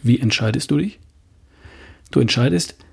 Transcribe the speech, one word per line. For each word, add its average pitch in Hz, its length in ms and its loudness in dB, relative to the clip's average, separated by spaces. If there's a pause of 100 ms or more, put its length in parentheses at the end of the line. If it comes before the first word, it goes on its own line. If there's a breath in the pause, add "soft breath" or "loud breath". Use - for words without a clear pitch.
wie 123 160 4
entscheidest 110 500 -2
du 147 80 0
dich? 185 220 -6 (1120 loud breath)
Du - 80 2
entscheidest 135 560 0 (160 soft breath)